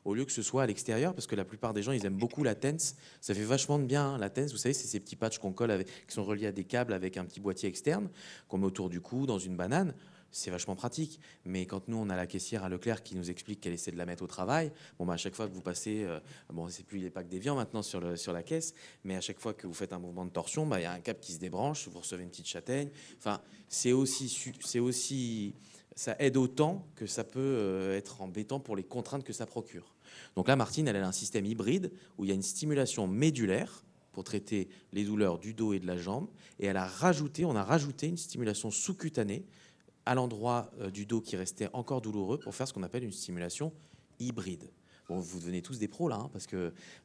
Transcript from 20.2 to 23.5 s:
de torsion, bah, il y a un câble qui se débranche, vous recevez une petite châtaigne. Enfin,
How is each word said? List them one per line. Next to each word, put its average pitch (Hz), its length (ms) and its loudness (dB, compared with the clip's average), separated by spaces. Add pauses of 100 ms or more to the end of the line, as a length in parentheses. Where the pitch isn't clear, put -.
de 90 60 -6
torsion, - 360 0
bah, 107 140 2
il - 20 0
y 85 40 0
a 87 60 -2
un 90 60 -4
câble 107 220 -4
qui - 120 -10
se 80 60 -8
débranche, 92 500 -2
vous 90 120 -12
recevez 90 240 -6
une 87 60 -10
petite - 180 -12
châtaigne. 131 400 -2 (300)
Enfin, 104 220 -2 (280)